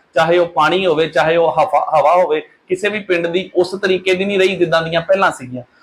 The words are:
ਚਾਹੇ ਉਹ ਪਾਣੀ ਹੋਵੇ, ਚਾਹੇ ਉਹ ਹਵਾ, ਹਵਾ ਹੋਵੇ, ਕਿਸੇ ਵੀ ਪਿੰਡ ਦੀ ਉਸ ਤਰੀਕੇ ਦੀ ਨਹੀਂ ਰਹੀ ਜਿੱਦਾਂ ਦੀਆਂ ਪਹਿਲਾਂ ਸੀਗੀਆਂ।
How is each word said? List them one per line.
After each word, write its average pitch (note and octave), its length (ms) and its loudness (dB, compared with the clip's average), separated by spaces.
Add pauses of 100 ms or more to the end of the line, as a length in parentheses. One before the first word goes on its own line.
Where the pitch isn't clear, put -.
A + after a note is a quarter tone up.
(160)
ਚਾਹੇ E3 220 2
ਉਹ F3 80 2
ਪਾਣੀ E3+ 400 0
ਹੋਵੇ, D#3+ 220 0
ਚਾਹੇ D#3+ 280 0
ਉਹ E3 160 2
ਹਵਾ, D3+ 480 0
ਹਵਾ D3 160 4
ਹੋਵੇ, D#3 260 2 (260)
ਕਿਸੇ F#3 220 -2
ਵੀ G#3 100 -6
ਪਿੰਡ F3 280 -2
ਦੀ F#3 280 -4
ਉਸ F3+ 160 2
ਤਰੀਕੇ F#3+ 420 -2
ਦੀ F#3 120 -2
ਨਹੀਂ G3+ 140 -2
ਰਹੀ F#3+ 160 2
ਜਿੱਦਾਂ E3 260 0
ਦੀਆਂ E3 200 -2
ਪਹਿਲਾਂ F#3+ 300 0
ਸੀਗੀਆਂ। B2 320 -12 (200)